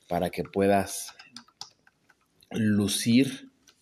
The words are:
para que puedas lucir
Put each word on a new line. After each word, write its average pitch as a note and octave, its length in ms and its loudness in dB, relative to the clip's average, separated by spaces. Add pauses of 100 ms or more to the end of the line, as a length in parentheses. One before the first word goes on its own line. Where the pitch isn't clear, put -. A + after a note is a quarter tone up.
para F2 220 -2
que E2+ 120 -8
puedas G2 720 0 (1400)
lucir A2 1000 0 (300)